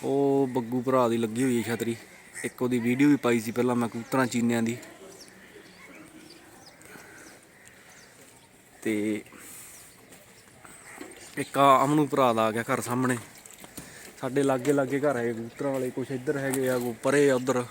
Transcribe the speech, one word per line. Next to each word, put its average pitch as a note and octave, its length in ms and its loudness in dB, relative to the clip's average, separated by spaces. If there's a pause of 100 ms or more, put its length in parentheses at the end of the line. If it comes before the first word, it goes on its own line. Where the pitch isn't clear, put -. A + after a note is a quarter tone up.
ਉਹ C#3 440 2
ਬੱਗੂ B2 340 -2
ਭਰਾ B2+ 280 4
ਦੀ A#2 80 2
ਲੱਗੀ A#2 260 -2
ਹੋਈ A#2+ 200 2
ਹੈ A2+ 120 -2
ਛਤਰੀ। A2+ 200 -4 (480)
ਇੱਕ - 180 -6
ਉਹਦੀ B2 180 0
ਵੀਡੀਓ B2 300 4
ਵੀ C#3+ 60 6
ਪਾਈ A#2+ 240 2
ਸੀ A2 120 -6
ਪਹਿਲਾਂ B2 240 0
ਮੈਂ A#2+ 140 0
ਕਬੂਤਰਾਂ B2 360 -2
ਚੀਨਿਆਂ A#2 380 0
ਦੀ। A#2 140 -4 (4000)
ਤੇ G#2+ 420 -2 (2250)
ਇੱਕ C#3 200 -6
ਆ C3+ 260 8
ਅਮਨੂ D3 240 4
ਭਰਾ C3+ 260 2
ਦਾ A2+ 120 2
ਆ A2 60 0
ਗਿਆ A2+ 120 -4
ਘਰ B2 180 -2
ਸਾਹਮਣੇ। B2 360 0 (1040)
ਸਾਡੇ C3+ 220 0
ਲਾਗੇ C3+ 300 0
ਲਾਗੇ C#3 260 0
ਘਰ C3+ 180 0
ਹੈਗੇ A#2 160 -2
ਕਬੂਤਰਾਂ A#2 380 -6
ਵਾਲੇ, C3 180 -2
ਕੁਛ B2+ 220 -8
ਇੱਧਰ C3+ 260 -4
ਹੈਗੇ C3+ 320 -2
ਆ, B2+ 60 0
ਉਹ B2 180 -4
ਪਰੇ C#3 360 2
ਆ C3 60 4
ਉੱਧਰ B2 360 0